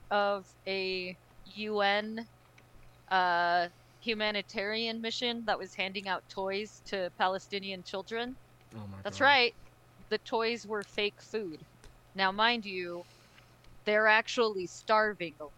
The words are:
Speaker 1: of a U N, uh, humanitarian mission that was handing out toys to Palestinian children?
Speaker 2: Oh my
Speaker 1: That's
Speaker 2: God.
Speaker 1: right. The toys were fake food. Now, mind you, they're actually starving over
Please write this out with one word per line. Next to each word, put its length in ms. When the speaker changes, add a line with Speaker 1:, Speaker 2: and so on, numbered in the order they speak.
Speaker 1:
of 360
a 480
U 240
N, 480
uh, 580
humanitarian 1000
mission 460
that 120
was 160
handing 320
out 220
toys 580
to 320
Palestinian 640
children? 540
Speaker 2:
Oh 100
my 160
Speaker 1:
That's 160
Speaker 2:
God. 60
Speaker 1:
right. 300
The 80
toys 480
were 180
fake 360
food. 380
Now, 160
mind 340
you, 400
they're 200
actually 600
starving 760
over 180